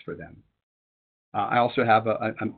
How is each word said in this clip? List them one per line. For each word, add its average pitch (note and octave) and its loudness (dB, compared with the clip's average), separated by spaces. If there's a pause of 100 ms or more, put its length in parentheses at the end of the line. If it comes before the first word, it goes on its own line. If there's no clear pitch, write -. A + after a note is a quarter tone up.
for F2 -12
them. E2 -18 (960)
Uh, G#2 -2
I B2 2
also A#2+ 2
have A2+ 4
a, - 2
a, A2 -4
a - -4 (120)